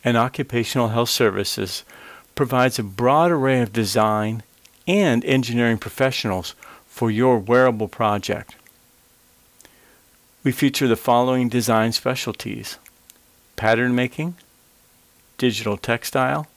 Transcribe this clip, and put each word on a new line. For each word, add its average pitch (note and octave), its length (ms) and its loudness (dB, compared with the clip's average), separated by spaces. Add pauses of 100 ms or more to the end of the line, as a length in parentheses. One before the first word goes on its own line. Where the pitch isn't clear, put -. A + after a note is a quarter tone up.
and A#2+ 140 2
Occupational A#2+ 720 0
Health A#2 200 0
Services G2 720 -2 (520)
provides B2+ 420 2
a A#2 60 -4
broad B2 480 2
array C3+ 300 2
of G#2+ 100 -2
design G#2+ 720 0 (420)
and F3 380 2
engineering A#2+ 540 0
professionals G#2+ 800 -4 (300)
for - 240 -2
your A#2 300 2
wearable A2+ 480 2
project. G#2 680 -4 (1900)
We C3+ 80 0
feature C3 380 0
the A2 80 2
following B2 500 2
design A2+ 460 0
specialties: A2 840 -6 (800)
pattern A#2 400 2
making, D#3 400 -4 (1040)
digital G#2+ 400 -2
textile C3 800 -2